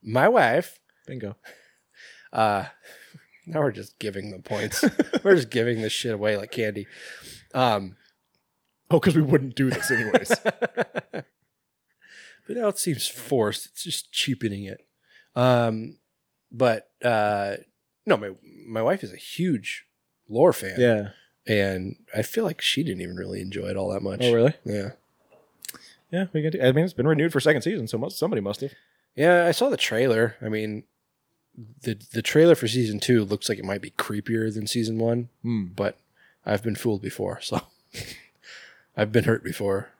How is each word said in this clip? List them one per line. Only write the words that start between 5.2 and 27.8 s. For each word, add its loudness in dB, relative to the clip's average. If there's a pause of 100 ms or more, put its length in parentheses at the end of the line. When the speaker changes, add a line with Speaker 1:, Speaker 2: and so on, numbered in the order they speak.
Speaker 1:
We're 8
just 0
giving 0
this -2
shit -4
away 0
like -8
candy. -4 (720)
Um, 0 (960)
Speaker 2:
Oh, 6
'cause 2
we 6
wouldn't 2
do 0
this -4
anyways. 2
Speaker 1:
<laughs> -4 (1200)
But -6
now 0
it -2
seems -2
forced. -2
It's -14
just -8
cheapening -2
it. -14 (500)
Um, 2 (540)
but, 0 (140)
uh, 0 (480)
no, 4
my, -6 (360)
my -4
wife 0
is -12
a -18
huge -6 (420)
Lore 4
fan. -6
Speaker 2:
Yeah. 4 (380)
Speaker 1:
And 0 (180)
I -2
feel -2
like -4
she -2
didn't -4
even -8
really -8
enjoy -8
it -4
all -2
that -4
much. -6
Speaker 2:
Oh, 4
really? 4 (120)
Speaker 1:
Yeah. -6 (1200)
Speaker 2:
Yeah, -2
we 0
can -2
do, -4
I 6
mean, 4
it's -2
been 0
renewed 2
for 2
second 4
season, -4